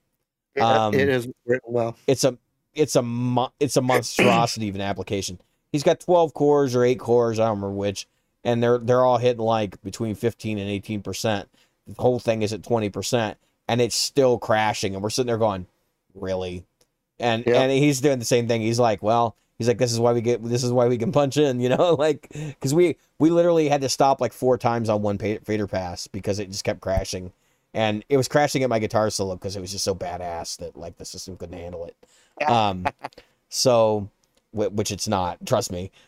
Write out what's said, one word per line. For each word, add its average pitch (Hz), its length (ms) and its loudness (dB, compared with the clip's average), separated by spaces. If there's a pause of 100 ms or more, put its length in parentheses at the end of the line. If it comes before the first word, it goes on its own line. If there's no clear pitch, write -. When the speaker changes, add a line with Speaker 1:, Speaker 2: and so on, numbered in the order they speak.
(560)
Speaker 1:
It, 123 100 2
Speaker 2:
Um, 113 260 4
Speaker 1:
it 135 180 2
is 123 180 0 (180)
written 120 280 -2
well. 117 240 -2 (100)
Speaker 2:
it's 135 160 2
a, 127 140 2 (360)
it's 151 220 0
a 139 80 4
mo-, 123 560 -2
it's 143 180 0
a 135 40 2
monstrosity 117 880 2
of 95 60 -8
an 98 60 -6
application. 98 580 -6 (320)
He's 143 120 -2
got 165 160 2
twelve 170 340 2
cores 143 420 2
or 123 80 4
eight 127 160 2
cores, 117 400 2
I 110 60 2
don't 110 160 -2
remember 101 140 -6
which, 101 320 -6 (360)
and 117 200 0
they're, 120 160 4
they're 123 260 2
all 123 140 4
hitting, 120 260 0
like, 110 380 -2
between 104 320 -6
fifteen 110 440 -4
and 98 100 -6
eighteen 104 340 -6
percent. 101 460 -4 (380)
The 104 140 -14
whole 123 180 2
thing 110 240 0
is 101 100 -2
at - 100 -10
twenty 110 260 0
percent, 107 480 -2 (300)
and 120 140 0
it's 117 140 0
still 127 440 2
crashing. 107 560 0
And 95 80 -8
we're 107 80 -2
sitting 127 160 -2
there 117 100 0
going, 101 300 -2 (480)
"Really?" 92 500 -6 (540)
And, 117 260 0
Speaker 1:
Yep. 120 80 4
Speaker 2:
and 131 180 4
he's 135 300 2
doing 135 180 2
the 113 60 -6
same 120 220 2
thing. 117 140 0
He's 113 180 0
like, 117 240 2
"Well," 113 320 2 (220)
he's 113 100 -2
like, 113 120 2
"This 120 140 2
is 117 60 -2
why 120 140 4
we 120 80 0
get, 113 220 0
this 120 200 -2
is 123 80 0
why 123 160 4
we 123 120 2
can 117 120 -2
punch 143 260 0
in," 139 220 2
you 123 100 0
know, 156 260 4
<laughs> 131 40 0
like, 151 320 -2 (300)
'cause 135 120 -2
we, 170 240 4 (220)
we 156 120 6
literally 170 380 4
had 143 120 2
to 131 80 -2
stop, 135 320 2
like, 120 120 -2
four 127 240 2
times 117 320 -2
on 107 120 2
one 101 160 -2
pa-, 104 260 -4
fader 107 240 -2
pass 90 400 -8
because 101 320 -6
it 95 120 -10
just 95 120 -10
kept 101 180 -4
crashing. 95 520 -4 (400)
And 107 360 -2
it 139 80 4
was 131 100 2
crashing 147 360 0
at 127 60 0
my 117 100 0
guitar 107 300 0
solo 95 280 -6
'cause 95 180 -10
it 95 60 -10
was 90 100 -12
just 98 140 -8
so 98 100 -2
badass 87 640 -10
that, 85 200 -14
like, 85 200 -14
the 82 80 -16
system 92 320 -14
couldn't 87 200 -14
handle 85 280 -12
it. 82 100 -18 (440)
Speaker 1:
Yeah. 147 140 2
Speaker 2:
Um, 104 380 0 (580)
so, 110 600 2 (420)
wh-, 104 220 -2
which 104 180 -2
it's 95 160 -6
not, 92 380 -2
trust 104 260 -2
me. 92 200 -8 (160)